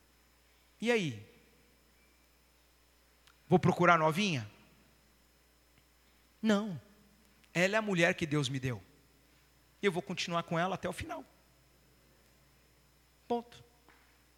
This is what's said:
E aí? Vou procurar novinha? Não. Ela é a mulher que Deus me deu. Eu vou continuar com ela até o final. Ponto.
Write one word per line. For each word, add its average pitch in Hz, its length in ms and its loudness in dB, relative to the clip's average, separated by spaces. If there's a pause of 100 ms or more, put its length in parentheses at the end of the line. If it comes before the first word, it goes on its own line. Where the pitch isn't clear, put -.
(800)
E 220 100 0
aí? 151 320 0 (2250)
Vou 175 120 4
procurar 175 400 4
novinha? 156 520 0 (1900)
Não. 202 400 0 (720)
Ela 190 240 2
é - 20 2
a 226 40 0
mulher 185 320 2
que 180 100 -6
Deus 147 240 -2
me 135 100 -6
deu. 120 240 -6 (1000)
Eu 202 80 2
vou 175 120 -2
continuar 170 400 -4
com 165 160 -4
ela 185 160 0
até 175 140 -6
o 180 40 -6
final. 320 320 -12 (2000)
Ponto. - 380 -6 (720)